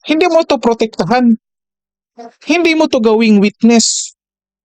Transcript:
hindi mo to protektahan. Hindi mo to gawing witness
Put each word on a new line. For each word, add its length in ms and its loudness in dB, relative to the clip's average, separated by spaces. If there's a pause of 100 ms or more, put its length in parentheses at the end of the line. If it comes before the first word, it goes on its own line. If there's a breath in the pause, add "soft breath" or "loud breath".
hindi 160 0
mo 160 2
to 160 -2
protektahan. 800 -2 (1120)
Hindi 240 0
mo 160 0
to 80 -2
gawing 480 2
witness 720 -2 (480)